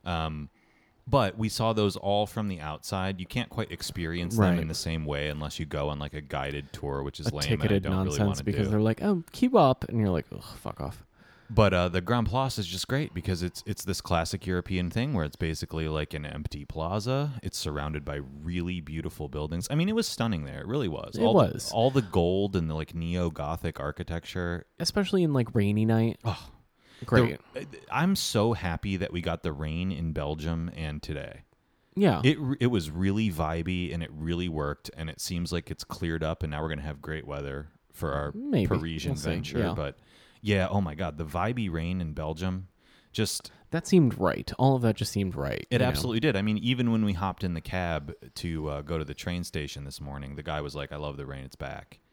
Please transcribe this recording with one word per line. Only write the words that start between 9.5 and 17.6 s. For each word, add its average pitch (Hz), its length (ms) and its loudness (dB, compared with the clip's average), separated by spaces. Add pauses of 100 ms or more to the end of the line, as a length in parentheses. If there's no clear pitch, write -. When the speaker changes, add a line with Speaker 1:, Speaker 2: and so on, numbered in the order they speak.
Speaker 2:
up," 135 320 6
and 117 80 0
you're 104 100 4
like, 85 240 2
"Ugh, - 100 -10 (140)
fuck - 240 -10
off." - 240 -8 (460)
Speaker 1:
But, 101 240 6
uh, 90 160 4
the 90 100 2
Grand 107 280 2
Place 131 280 0
is 98 100 -2
just 90 220 -6
great 139 240 -2
because 87 300 -2
it's, 90 240 -4
it's - 180 -6
this 95 160 -2
classic 85 460 0
European 90 420 0
thing 123 240 -2
where 90 140 0
it's 73 100 -8
basically, 80 500 -4
like, 76 280 -4
an 76 100 -6
empty 73 400 -8
plaza. 110 680 -2 (100)
It's - 160 -6
surrounded 73 480 -4